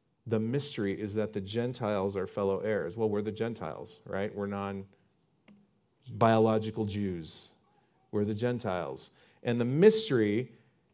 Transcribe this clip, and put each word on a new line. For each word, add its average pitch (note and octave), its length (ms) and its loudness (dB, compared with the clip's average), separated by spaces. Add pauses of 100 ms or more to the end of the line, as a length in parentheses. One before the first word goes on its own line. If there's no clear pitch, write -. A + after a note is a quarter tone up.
(240)
the A2 140 0
mystery A2 640 -2
is G#2 140 -4
that G#2+ 180 -2
the G#2 80 -4
Gentiles G#2 760 -2
are F#2+ 140 -2
fellow G2 320 0
heirs. G2+ 360 -2
Well, A2+ 120 0
we're G#2 140 0
the G#2 100 -4
Gentiles, G#2 720 -6
right? G2 280 -4
We're G2+ 140 -4
non-biological A2 2500 0
Jews. F#2+ 680 -6 (640)
We're G#2 120 0
the G#2+ 100 -2
Gentiles. G2+ 760 -4 (320)
And A#2+ 180 0
the A#2+ 40 2
mystery C3 880 4 (420)